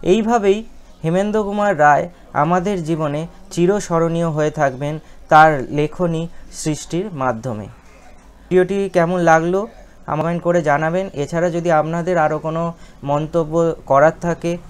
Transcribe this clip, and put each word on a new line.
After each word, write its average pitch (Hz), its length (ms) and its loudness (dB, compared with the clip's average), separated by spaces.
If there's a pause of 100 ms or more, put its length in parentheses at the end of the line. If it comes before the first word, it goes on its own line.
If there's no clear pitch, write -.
এইভাবেই 214 600 2 (400)
হেমেন্দ্র 202 400 0
কুমার 202 360 0
রায় 147 300 4 (240)
আমাদের 175 500 0
জীবনে 156 440 -4 (240)
চিরস্মরণীয় 170 800 0
হয়ে 151 220 0
থাকবেন 147 480 -2 (300)
তার 156 400 6
লেখনী 160 580 -2 (240)
সৃষ্টির 160 600 -6
মাধ্যমে। 120 540 -4 (840)
ভিডিওটি 190 400 2
কেমন 180 300 0
লাগলো 170 480 2 (380)
কমেন্ট 165 380 -4
করে 175 180 2
জানাবেন। 160 520 -2
এছাড়া 165 360 -2
যদি 170 220 -2
আপনাদের 165 460 0
আরও 156 220 0
কোনো 165 340 -6 (300)
মন্তব্য 156 680 0 (120)
করার 143 260 4 (100)
থাকে 170 360 -4 (120)